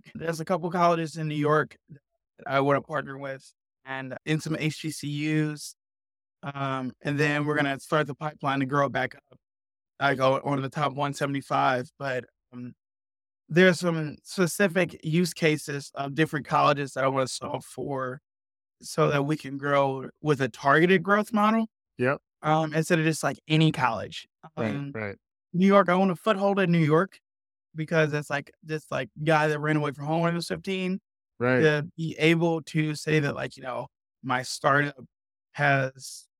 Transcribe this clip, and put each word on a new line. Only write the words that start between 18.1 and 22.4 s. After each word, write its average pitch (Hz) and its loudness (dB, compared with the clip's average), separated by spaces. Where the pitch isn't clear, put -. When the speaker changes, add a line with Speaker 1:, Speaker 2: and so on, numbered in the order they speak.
Speaker 1:
so 156 0
that 143 2
we 151 -2
can 139 -10
grow 139 0
with 143 2
a 127 0
targeted 165 4
growth 208 0
model, 220 2
Speaker 2:
Yep. 131 0